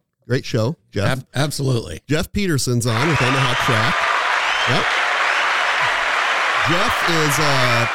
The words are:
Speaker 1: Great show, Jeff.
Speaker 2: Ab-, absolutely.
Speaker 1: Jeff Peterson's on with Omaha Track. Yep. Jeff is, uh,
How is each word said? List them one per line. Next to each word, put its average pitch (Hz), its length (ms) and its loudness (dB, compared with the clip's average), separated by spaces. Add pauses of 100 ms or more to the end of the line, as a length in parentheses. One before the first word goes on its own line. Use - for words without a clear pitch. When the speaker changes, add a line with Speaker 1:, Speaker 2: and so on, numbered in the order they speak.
(280)
Speaker 1:
Great 123 160 0
show, 123 320 0 (160)
Jeff. 113 260 0
Speaker 2:
Ab-, - 160 -12
absolutely. 131 720 -2
Speaker 1:
Jeff 151 240 0
Peterson's 131 560 0
on 123 220 2
with 147 120 2
Omaha 131 340 2 (100)
Track. 107 300 2 (760)
Yep. 135 160 0 (1800)
Jeff - 420 0
is, 156 300 0
uh, 127 540 2